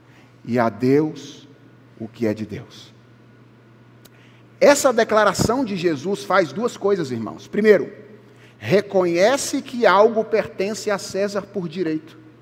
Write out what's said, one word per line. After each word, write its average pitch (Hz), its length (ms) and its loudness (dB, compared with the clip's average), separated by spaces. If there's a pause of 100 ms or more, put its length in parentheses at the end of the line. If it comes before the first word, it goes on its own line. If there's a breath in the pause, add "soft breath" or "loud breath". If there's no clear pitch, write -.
(460 soft breath)
e 117 120 -2
a 117 120 4
Deus 135 800 0 (520)
o 113 80 -10
que - 180 -6
é 107 80 0
de 104 120 -6
Deus." - 460 -16 (1700 soft breath)
Essa 277 320 4
declaração 220 720 2
de 196 100 -4
Jesus 170 480 -2
faz 180 300 0
duas 226 240 -4
coisas, 180 340 -2
irmãos. 104 360 -8
Primeiro, 208 440 4 (640 soft breath)
reconhece 196 1040 0
que 240 240 -4
algo 214 380 4
pertence 208 640 -4
a 202 80 -2
César 196 440 -6
por 175 260 -8
direito. 156 500 -6 (240)